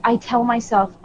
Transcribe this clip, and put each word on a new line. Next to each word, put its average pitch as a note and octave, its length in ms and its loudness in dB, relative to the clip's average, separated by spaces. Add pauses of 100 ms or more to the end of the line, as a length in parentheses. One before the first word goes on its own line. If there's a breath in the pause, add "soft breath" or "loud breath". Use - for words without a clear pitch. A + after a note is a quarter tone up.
I A#3 140 2
tell A#3+ 260 -2
myself, A3 500 0 (120)